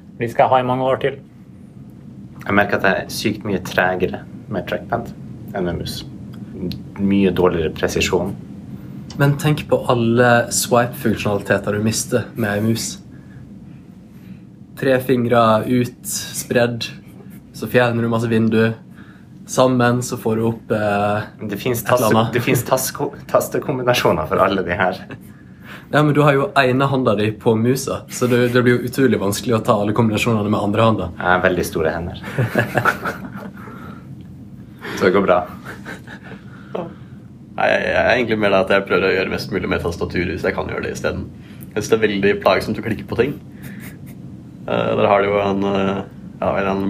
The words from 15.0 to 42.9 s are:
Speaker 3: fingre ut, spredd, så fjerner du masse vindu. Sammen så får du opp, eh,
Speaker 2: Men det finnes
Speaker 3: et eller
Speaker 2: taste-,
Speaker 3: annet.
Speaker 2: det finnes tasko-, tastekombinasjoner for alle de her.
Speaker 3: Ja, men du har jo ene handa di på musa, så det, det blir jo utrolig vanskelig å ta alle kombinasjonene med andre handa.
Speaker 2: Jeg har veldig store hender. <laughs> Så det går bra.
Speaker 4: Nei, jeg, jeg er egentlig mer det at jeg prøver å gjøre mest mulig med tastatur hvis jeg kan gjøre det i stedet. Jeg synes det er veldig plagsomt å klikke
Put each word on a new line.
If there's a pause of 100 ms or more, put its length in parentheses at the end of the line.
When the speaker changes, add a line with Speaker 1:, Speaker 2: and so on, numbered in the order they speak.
Speaker 3:
fingre (260)
ut, (100)
spredd, (680)
så
fjerner
du
masse
vindu. (800)
Sammen
så
får
du
opp,
eh, (140)
Speaker 2:
Men
det
finnes
Speaker 3:
et
eller
Speaker 2:
taste-,
Speaker 3:
annet.
Speaker 2:
det
finnes
tasko-, (180)
tastekombinasjoner
for
alle
de
her. (880)
Speaker 3:
Ja,
men
du
har
jo (100)
ene
handa
di
på
musa,
så
det,
det
blir
jo
utrolig
vanskelig
å
ta
alle
kombinasjonene
med
andre
handa.
Speaker 2:
Jeg
har
veldig
store
hender.
<laughs> (2750)
Så
det
går
bra. (2250)
Speaker 4:
Nei,
jeg, (100)
jeg
er
egentlig
mer
det
at
jeg
prøver
å
gjøre
mest
mulig
med
tastatur
hvis
jeg
kan
gjøre
det
i
stedet. (340)
Jeg
synes
det
er
veldig (120)
plagsomt
å
klikke